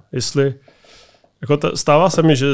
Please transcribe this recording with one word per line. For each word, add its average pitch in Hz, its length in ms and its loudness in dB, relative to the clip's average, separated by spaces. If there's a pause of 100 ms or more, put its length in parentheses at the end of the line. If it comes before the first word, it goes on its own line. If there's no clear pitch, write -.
(120)
Jestli, 135 420 -2 (880)
jako 143 160 0
t-, - 180 -4
stává 160 340 2
se 165 120 0
mi, 160 140 4
že 131 180 -2